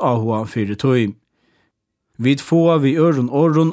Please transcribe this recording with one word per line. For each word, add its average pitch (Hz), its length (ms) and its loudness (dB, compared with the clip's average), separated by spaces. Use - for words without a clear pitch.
áhuga 113 400 -2
fyri 104 320 -4
tí. 123 380 0
Vit 135 240 0
fáa 165 380 2
við 135 180 0
øðrum 135 320 0
orðum 160 400 2